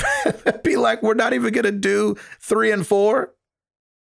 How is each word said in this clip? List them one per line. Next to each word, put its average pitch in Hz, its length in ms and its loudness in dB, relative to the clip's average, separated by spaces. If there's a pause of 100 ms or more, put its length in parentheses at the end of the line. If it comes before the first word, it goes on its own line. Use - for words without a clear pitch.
(300)
<laughs> 233 320 -4
be - 140 0
like, 226 260 0
"We're 220 120 2
not 233 180 0
even 240 200 -2
gonna 220 200 0
do 202 420 0 (260)
three 220 300 0
and 196 160 -2
four." 208 460 2 (680)